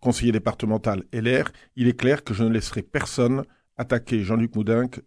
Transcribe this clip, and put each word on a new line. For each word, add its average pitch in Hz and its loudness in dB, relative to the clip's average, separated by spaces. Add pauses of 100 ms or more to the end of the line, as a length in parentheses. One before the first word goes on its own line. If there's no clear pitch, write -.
conseiller 120 2
départemental 107 -2 (100)
L 123 2
R, - -8 (280)
il 123 4
est 123 2
clair 135 2
que 110 -4
je 107 0
ne 113 4
laisserai 110 -2
personne 131 -2 (320)
attaquer 120 -2
Jean-Luc 113 0
Moudenc 113 0